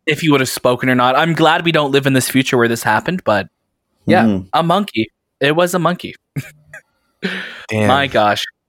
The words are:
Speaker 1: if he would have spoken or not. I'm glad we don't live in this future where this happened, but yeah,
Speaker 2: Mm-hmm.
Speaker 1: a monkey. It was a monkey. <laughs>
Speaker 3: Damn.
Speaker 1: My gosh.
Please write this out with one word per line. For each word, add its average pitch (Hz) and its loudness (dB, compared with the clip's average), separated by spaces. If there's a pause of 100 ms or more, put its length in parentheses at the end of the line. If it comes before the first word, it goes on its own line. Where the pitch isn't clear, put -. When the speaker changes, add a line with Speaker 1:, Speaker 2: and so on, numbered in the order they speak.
Speaker 1:
if 151 -2
he 160 0
would 139 4
have 127 -2
spoken - -2
or 127 2
not. 127 2
I'm 160 2
glad 160 2
we 170 0
don't 147 0
live 139 2
in 135 2
this 127 0
future 131 0
where 117 4
this 117 -4
happened, 110 -2
but 101 0 (580)
yeah, 165 4
Speaker 2:
Mm-hmm. 95 0
Speaker 1:
a 160 0
monkey. 170 -2 (300)
It 143 2
was 175 0
a 185 0
monkey. 170 -4 (220)
<laughs> - -14
Speaker 3:
Damn. 107 0
Speaker 1:
My 139 2
gosh. 107 0 (240)